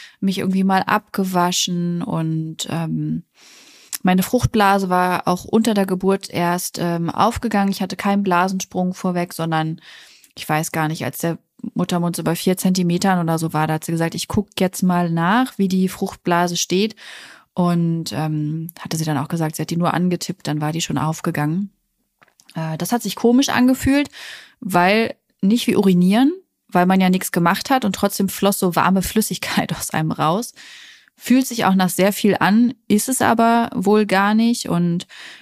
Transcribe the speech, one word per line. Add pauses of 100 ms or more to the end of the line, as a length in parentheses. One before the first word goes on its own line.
(220)
mich
irgendwie
mal
abgewaschen
und,
ähm, (800)
meine
Fruchtblase
war
auch
unter
der
Geburt
erst,
ähm,
aufgegangen.
Ich
hatte
keinen
Blasensprung
vorweg,
sondern (560)
ich
weiß
gar
nicht,
als
der (360)
Muttermund
so
bei
vier
Zentimetern
oder
so
war,
da
hat
sie
gesagt,
„Ich
guck (100)
jetzt
mal
nach,
wie
die
Fruchtblase
steht.“ (580)
Und,
ähm,
hatte
sie
dann
auch
gesagt,
sie
hat
die
nur
angetippt,
dann
war
die
schon
aufgegangen. (840)
Äh,
das
hat
sich
komisch
angefühlt, (500)
weil (260)
nicht
wie
urinieren, (340)
weil
man
ja
nichts
gemacht
hat
und
trotzdem
floss
so
warme
Flüssigkeit
<laughs>
aus
einem
raus. (600)
Fühlt
sich
auch
nach
sehr
viel
an, (140)
ist
es
aber
wohl
gar
nicht.
Und (340)